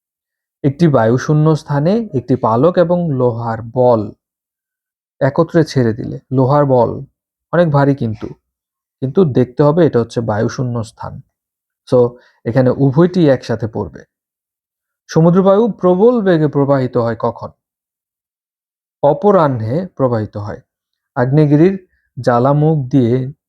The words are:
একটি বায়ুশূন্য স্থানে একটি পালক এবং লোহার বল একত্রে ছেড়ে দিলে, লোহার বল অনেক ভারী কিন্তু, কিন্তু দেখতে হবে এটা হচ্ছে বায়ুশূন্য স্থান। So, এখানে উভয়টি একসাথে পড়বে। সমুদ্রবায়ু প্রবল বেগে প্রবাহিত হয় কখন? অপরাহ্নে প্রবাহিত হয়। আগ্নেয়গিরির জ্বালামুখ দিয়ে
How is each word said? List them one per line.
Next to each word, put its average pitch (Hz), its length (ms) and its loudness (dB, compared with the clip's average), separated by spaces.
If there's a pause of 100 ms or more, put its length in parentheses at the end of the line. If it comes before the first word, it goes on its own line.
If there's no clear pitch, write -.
(640)
একটি 151 240 0
বায়ুশূন্য 151 680 2
স্থানে 175 580 -2
একটি 131 220 -2
পালক 123 420 0
এবং 175 340 0
লোহার 117 500 -2
বল 117 500 0 (1080)
একত্রে 165 440 0
ছেড়ে 120 300 0
দিলে, 110 260 -10 (120)
লোহার 135 340 2
বল 120 400 0 (460)
অনেক 165 200 0
ভারী 139 240 2
কিন্তু, 113 320 -8 (720)
কিন্তু 151 260 0
দেখতে 127 380 0
হবে 151 220 2
এটা 123 140 0
হচ্ছে 117 220 -4
বায়ুশূন্য 117 600 -4
স্থান। - 380 -16 (680)
So, 120 260 2 (280)
এখানে 127 240 0
উভয়টি 151 600 2
একসাথে 120 380 -2
পড়বে। 104 360 -10 (1040)
সমুদ্রবায়ু 190 640 2
প্রবল 208 500 2
বেগে 170 260 2
প্রবাহিত 135 500 -2
হয় 117 220 -2
কখন? 117 300 -6 (1500)
অপরাহ্নে 151 920 0
প্রবাহিত 117 420 -2
হয়। 104 240 -10 (540)
আগ্নেয়গিরির 147 720 2 (340)
জ্বালামুখ 139 680 0
দিয়ে 131 440 0 (160)